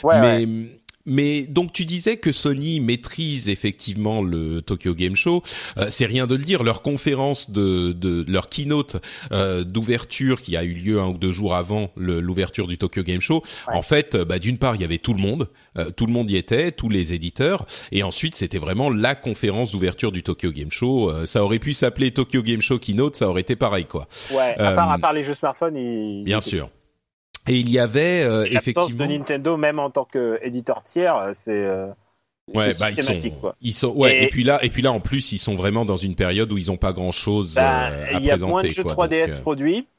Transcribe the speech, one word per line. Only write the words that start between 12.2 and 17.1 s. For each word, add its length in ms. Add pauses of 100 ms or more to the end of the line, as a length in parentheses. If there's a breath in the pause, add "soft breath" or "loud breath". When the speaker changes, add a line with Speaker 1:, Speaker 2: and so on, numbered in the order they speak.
Speaker 2:
l'ouverture 460
du 120
Tokyo 240
Game 180
Show. 220 (260 loud breath)
Speaker 1:
Ouais. 80
Speaker 2:
En 60
fait, 320
euh, 100
bah, 140
d'une 180
part 200
il 40
y 40
avait 120
tout 160
le 80
monde, 300 (260 soft breath)
euh, 140
tout 160
le 80
monde 160
y 80
était, 340
tous 160
les 240